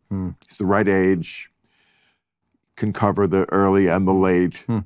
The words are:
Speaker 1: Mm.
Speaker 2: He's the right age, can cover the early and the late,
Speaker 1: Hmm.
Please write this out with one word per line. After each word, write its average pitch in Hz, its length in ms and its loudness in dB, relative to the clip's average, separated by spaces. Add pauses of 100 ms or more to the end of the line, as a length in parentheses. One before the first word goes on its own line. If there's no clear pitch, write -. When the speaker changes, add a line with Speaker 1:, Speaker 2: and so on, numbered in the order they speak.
(120)
Speaker 1:
Mm. 92 220 -8 (140)
Speaker 2:
He's - 100 -20
the 101 80 -4
right 101 220 2
age, 95 640 -2 (1300)
can 104 160 -4
cover 101 340 0
the 92 260 0
early 98 360 4
and 92 200 0
the 92 60 2
late, 90 520 0
Speaker 1:
Hmm. 113 200 -4